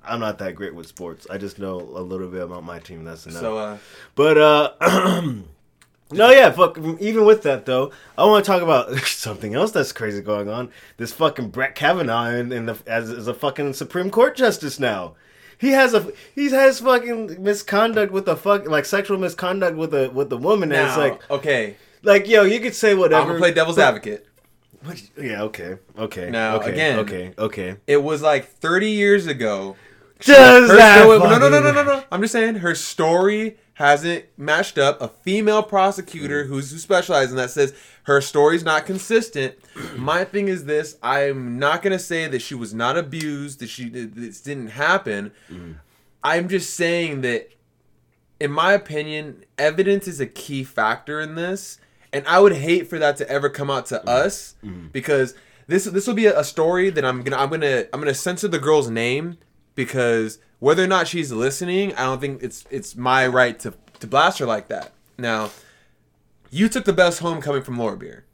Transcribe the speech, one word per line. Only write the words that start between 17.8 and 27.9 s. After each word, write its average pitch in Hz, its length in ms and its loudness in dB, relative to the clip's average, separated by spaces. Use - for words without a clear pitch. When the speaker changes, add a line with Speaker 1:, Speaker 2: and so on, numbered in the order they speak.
Speaker 1:
with 190 160 -4
a 175 80 0
fuck, 202 320 -2
like, 151 160 0
sexual 196 360 -4
misconduct 180 580 -4
with 156 160 -4
a, 135 160 0
with 127 240 -4
a 120 40 -6
woman. 170 340 0
And 147 160 2
it's 127 100 -4
Speaker 2:
Now, 151 60 0
Speaker 1:
like, - 280 -4
Speaker 2:
okay. 117 440 -4
Speaker 1:
like, 202 260 4
yo, 214 160 6
you 208 160 2
could 214 140 -6
say 208 220 2
whatever, 160 260 4
Speaker 2:
I'm 139 60 0
gonna 170 120 -4
play 170 140 2
devil's 160 240 0
Speaker 1:
but 151 100 4
Speaker 2:
advocate. 104 380 -4
Speaker 1:
What? 151 160 -18
Yeah, 110 280 -8
okay, 95 340 -10
okay. 95 320 -8
Speaker 2:
Now, 110 240 -2
Speaker 1:
okay, 107 160 -4
Speaker 2:
again, 143 300 0
Speaker 1:
okay, 92 360 -8
okay. 101 380 -6
Speaker 2:
it 143 180 2